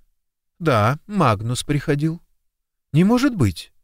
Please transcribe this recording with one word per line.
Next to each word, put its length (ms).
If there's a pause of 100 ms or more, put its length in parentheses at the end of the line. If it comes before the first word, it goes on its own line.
(580)
"Да, 480
Магнус 580
приходил". 580 (720)
"Не 120
может 300
быть!" 380 (120)